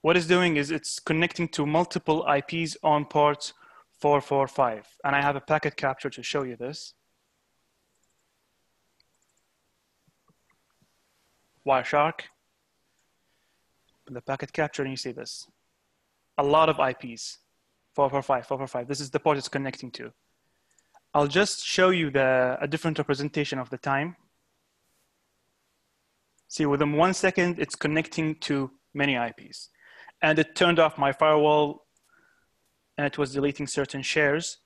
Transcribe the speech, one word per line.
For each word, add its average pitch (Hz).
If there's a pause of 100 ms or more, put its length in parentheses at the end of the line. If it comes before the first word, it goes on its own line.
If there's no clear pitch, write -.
What 165
it's 170 (100)
doing 175
is 143
it's - (120)
connecting 170
to 147
multiple 160 (120)
I 143
Ps 165
on 147
port 147 (480)
four 143
four 135
five. 113 (200)
And 139
I 139
have 143
a 131 (120)
packet 151
capture 135
to 123
show 139
you 123
this. 127 (4000)
Wireshark. 147 (1900)
The 123
packet 135
capture, 147
and 135
you 131
see 127
this. 120 (920)
A 143
lot 156
of 151
I 131
Ps. - (560)
Four 139
four 135
five, 127
four 135
four 135
five. 123
This 143
is 139
the 147
port 151
it's 135
connecting 135
to. 120 (1000)
I'll 147
just - (180)
show 185
you 165
the, 131
a -
different 156
representation 143
of 123
the 131
time. 143 (2250)
See, -
within 147
one 175
second, 175
it's 151
connecting 156 (100)
to 139 (240)
many 143
I 117
Ps. - (540)
And 156
it 156
turned 170
off 160
my 139
firewall, 151 (1080)
and 147
it 139
was 135
deleting 143
certain 135
shares. 151